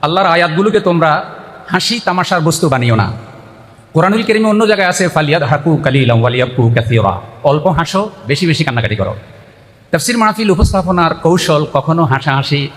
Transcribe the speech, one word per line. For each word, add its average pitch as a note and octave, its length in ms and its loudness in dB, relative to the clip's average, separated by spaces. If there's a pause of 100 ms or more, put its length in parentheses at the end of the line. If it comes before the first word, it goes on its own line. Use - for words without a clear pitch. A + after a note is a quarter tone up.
আল্লাহর F3+ 240 0
আয়াতগুলোকে F3 540 2
তোমরা D#3+ 440 2 (440)
হাসি G#3 360 -2
তামাশার F3+ 360 0
বস্তু D#3+ 280 0
বানিও B2 260 2
না। G2+ 180 0 (800)
কোরআনুল F#3+ 280 2
করিমে A3 260 0
অন্য G#3+ 180 2
জায়গায় G3 220 2
আছে, F3+ 200 0
"ফালিয়াদহাকু D3+ 680 0
কালিলাম C3 440 2
ওয়ালিয়াবকু B2 540 0
কাসীরা", A2 460 0 (240)
অল্প D3 220 2
হাসো, F#3 440 -2 (160)
বেশি C#3+ 200 -2
বেশি D#3+ 180 0
কান্নাকাটি A2+ 320 -2
করো। A2 180 -4 (760)
তাফসীর A#3 280 -2
মাহফিল G#3+ 320 0
উপস্থাপনার F3+ 640 2
কৌশল E3 580 0
কখনো D#3+ 320 0
হাসাহাসি C3+ 720 -2